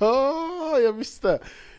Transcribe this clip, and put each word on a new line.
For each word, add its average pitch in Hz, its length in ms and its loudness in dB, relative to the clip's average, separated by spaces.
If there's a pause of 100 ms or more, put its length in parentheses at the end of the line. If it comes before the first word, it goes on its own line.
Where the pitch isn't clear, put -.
(840)
Jag 220 80 4
visste! 202 500 -2 (360)